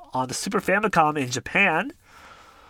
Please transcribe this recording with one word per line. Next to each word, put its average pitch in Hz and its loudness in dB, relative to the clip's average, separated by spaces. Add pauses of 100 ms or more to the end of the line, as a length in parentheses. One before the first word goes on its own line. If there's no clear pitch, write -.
(140)
on 127 -2
the 123 -8
Super 202 -4
Famicom 180 2
in 131 -2
Japan. 180 0 (760)